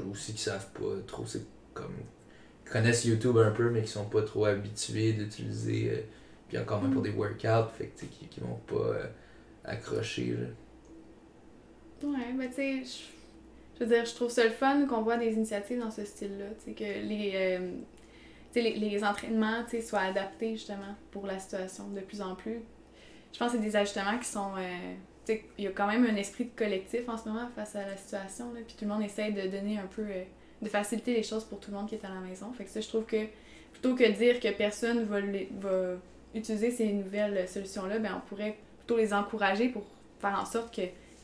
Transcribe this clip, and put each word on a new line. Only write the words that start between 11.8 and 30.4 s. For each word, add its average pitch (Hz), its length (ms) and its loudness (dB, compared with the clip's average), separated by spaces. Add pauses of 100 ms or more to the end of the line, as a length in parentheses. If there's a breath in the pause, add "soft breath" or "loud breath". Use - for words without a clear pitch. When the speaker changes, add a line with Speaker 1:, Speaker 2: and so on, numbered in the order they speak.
Speaker 2:
Ouais, 254 300 -2
mais 254 120 -2
tu 254 60 -8
sais, 269 280 0
je, - 960 -16
je - 60 0
veux 226 100 8
dire, 233 100 4
je - 80 -6
trouve 240 160 0
ça 240 140 6
le 226 60 8
fun 277 380 6
qu'on 233 160 2
voit 226 140 4
des 226 160 4
initiatives 220 460 0
dans 226 120 -2
ce 214 120 -8
style-là, 202 420 -8 (140)
tu - 60 -20
sais, 214 80 -8
que 214 100 -8
les, 208 520 -2
euh, 185 240 4 (920 loud breath)
tu 240 100 4
sais, - 0 -
les, 226 160 2
les 208 260 0
entraînements, 220 600 2
tu 233 140 -4
sais, 226 40 0
soient 214 200 0
adaptés, 196 500 0
justement, 202 440 -8 (160)
pour 202 140 -8
la 190 140 -4
situation 190 480 -8
de 202 140 -6
plus 196 200 -8
en 185 140 -4
plus. 226 240 -6 (720 loud breath)
Je - 80 -16
pense 240 140 2
que 247 40 2
c'est 214 60 2
des 214 140 0
ajustements 202 420 2
qui 247 80 -6
sont... 196 300 -4
Euh, 180 360 -6 (320)
tu 220 80 0
sais, 220 120 -4 (120)
il 202 60 -4
y 202 40 0
a 185 40 -2
quand 202 160 0
même 233 180 6
un 220 120 4
esprit 202 280 -2
de - 100 -10
collectif 208 520 -2
en 226 100 -4
ce 220 120 -8
moment 226 260 -4
face 208 220 -8
à 196 100 -4
la 196 80 -8
situation, 196 580 -8
là, 233 140 -10
puis - 100 -20
tout - 80 -6
le 208 60 0
monde 214 120 0
essaie 214 280 -2
de 196 160 -2
donner 202 320 -2
un 185 80 -6
peu, 220 140 -8
euh, 190 220 -4 (380 loud breath)